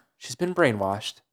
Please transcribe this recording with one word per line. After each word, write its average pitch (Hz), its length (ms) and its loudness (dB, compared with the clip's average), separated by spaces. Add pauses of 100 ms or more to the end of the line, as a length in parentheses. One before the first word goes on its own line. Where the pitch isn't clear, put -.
(180)
she's - 180 -14
been 180 180 -4
brainwashed. 104 640 0 (120)